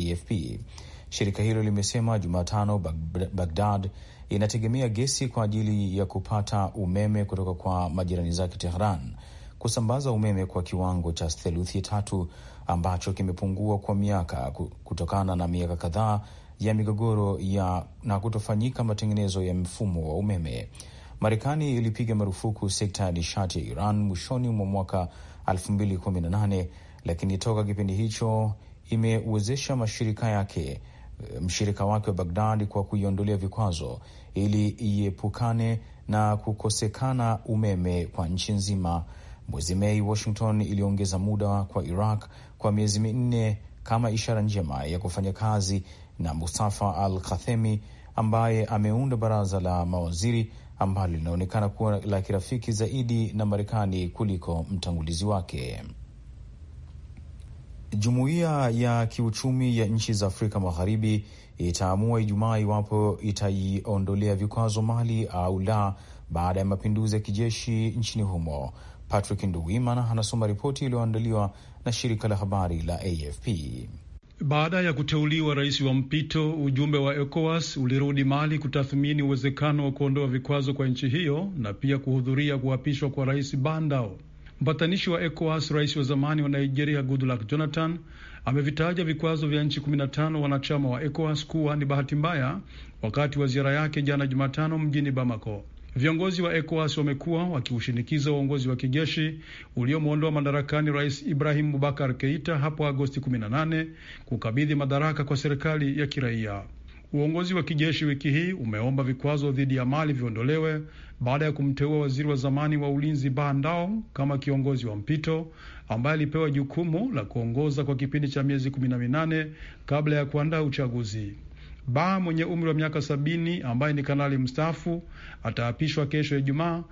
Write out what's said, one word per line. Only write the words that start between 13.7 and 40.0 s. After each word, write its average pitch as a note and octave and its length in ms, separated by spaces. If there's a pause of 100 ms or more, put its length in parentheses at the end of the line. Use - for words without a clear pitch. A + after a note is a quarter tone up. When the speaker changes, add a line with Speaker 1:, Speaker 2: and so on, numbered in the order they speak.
Speaker 1:
kwa G2+ 160
miaka F2 560
ku-, D#2+ 200 (140)
kutokana F2+ 520
na F2 120
miaka F2 280
kadhaa G#2 440 (400)
ya G#2+ 140
migogoro G#2+ 680
ya, F#2 460 (160)
na G2 180
kutofanyika A2 640
matengenezo G#2 580
ya F2+ 120
mfumo F2+ 540
wa D#2 60
umeme. E2 540 (520)
Marekani C3+ 560
ilipiga A2+ 380
marufuku G2+ 560
sekta G2 340
ya F2+ 80
nishati F2 460
ya D2+ 60
Iran G#2+ 380
mwishoni A#2+ 460
mwa G#2 180
mwaka F#2+ 420 (380)
elfu F#2 260
mbili G2+ 260
kumi F2+ 220
na E2+ 100
nane, G2 380 (360)
lakini F#2+ 340
toka G#2+ 260
kipindi G2+ 300
hicho A2 580 (380)
imewezesha A2+ 840
mashirika A2 520
yake, G2 520 (600)
mshirika G2 440
wake G#2 260
wa F#2 60
Baghdad G#2 500
kwa G2+ 180
kuiondolea G2+ 520
vikwazo F2 640 (340)
ili G#2 340
iepukane G#2+ 1120 (280)
na G#2+ 280
kukosekana A2 1080
umeme F2+ 640
kwa E2+ 220
nchi F2+ 240
nzima. F#2+ 520 (440)
Mwezi D#2+ 260
Mei, G#2 260